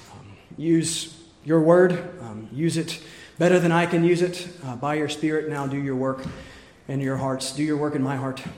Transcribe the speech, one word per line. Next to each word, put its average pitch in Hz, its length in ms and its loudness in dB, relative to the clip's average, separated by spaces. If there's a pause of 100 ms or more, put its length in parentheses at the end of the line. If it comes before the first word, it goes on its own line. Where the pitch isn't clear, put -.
(140)
Um, - 140 -20 (300)
use - 640 0 (240)
your 160 160 4
word, 175 320 8 (300)
um, 110 320 -12
use 160 240 -2
it - 240 -6 (360)
better 175 220 4
than 170 140 4
I 170 140 4
can 170 180 2
use 170 160 4
it. 175 260 -2 (160)
Uh, 127 140 -8
by 147 160 -2
your 151 160 -2
Spirit 156 400 -2
now 143 180 -4
do 135 80 -4
your 139 200 -4
work 131 300 -2 (600)
in 139 140 -4
your 135 160 -2
hearts. 131 340 -4
Do 147 120 -4
your 151 120 0
work 147 200 -2
in 135 80 -2
my 135 120 -2
heart 131 260 -6 (160)